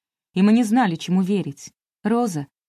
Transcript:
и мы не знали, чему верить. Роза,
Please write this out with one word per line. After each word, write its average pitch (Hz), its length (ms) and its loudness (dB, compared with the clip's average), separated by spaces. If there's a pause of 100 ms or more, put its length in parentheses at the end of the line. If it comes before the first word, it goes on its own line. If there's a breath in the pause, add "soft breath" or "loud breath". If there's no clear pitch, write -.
(320)
и 185 100 0
мы 208 100 4
не 233 120 4
знали, 208 320 0
чему 180 260 -2
верить. 180 480 -4 (320)
Роза, 214 460 -2 (200)